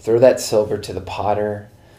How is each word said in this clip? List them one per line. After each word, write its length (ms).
"Throw 180
that 200
silver 400
to 140
the 80
potter. 680